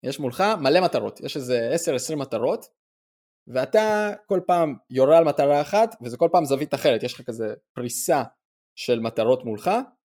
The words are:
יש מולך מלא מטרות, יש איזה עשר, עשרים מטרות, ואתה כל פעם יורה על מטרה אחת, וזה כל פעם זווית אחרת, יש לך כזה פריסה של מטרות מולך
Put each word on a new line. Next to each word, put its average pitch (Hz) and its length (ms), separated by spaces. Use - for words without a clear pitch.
יש 135 160
מולך 139 240
מלא 147 200
מטרות, 113 380
יש - 160
איזה 123 380
עשר, 160 220
עשרים 151 240
מטרות, 135 460
ואתה 208 680
כל 185 220
פעם 165 280
יורה 131 280
על 165 60
מטרה 143 380
אחת, 220 400
וזה 120 160
כל 170 140
פעם 170 140
זווית 139 280
אחרת, 127 300
יש 123 100
לך - 80
כזה 113 320
פריסה 127 500
של 120 240
מטרות 113 460
מולך 113 260